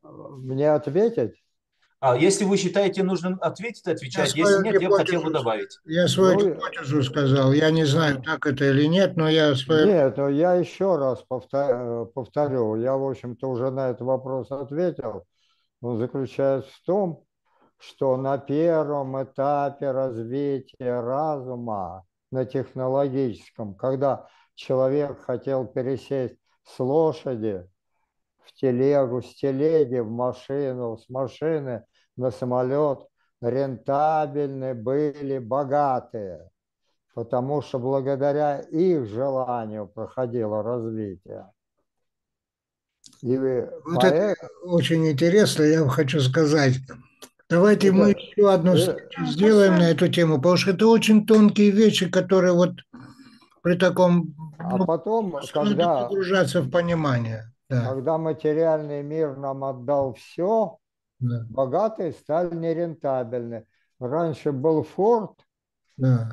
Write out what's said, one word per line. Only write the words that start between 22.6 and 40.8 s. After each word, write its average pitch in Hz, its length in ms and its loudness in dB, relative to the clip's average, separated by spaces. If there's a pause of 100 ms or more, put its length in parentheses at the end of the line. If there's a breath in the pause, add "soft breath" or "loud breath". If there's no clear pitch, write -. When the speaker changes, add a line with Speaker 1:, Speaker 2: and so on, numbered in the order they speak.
Speaker 1:
когда 131 520 -2 (280 soft breath)
человек 135 680 -2
хотел 127 440 -6
пересесть 131 680 -6 (300)
с - 140 -20
лошади 127 840 -2 (800)
в - 160 -20
телегу, 131 600 2
с - 140 -18
телеги 139 640 0
в 110 100 -6
машину, 123 880 -6
с - 120 -20
машины 131 720 -6 (340)
на 123 140 -2
самолет, 131 760 -2 (340)
рентабельны 139 1300 -2
были 135 640 -4
богатые, 123 1120 -4 (640)
потому 127 480 -4
что - 180 -8
благодаря 139 840 -2
их 160 460 0
желанию 117 800 -4
проходило 110 760 -6
развитие. 107 880 -8 (1700)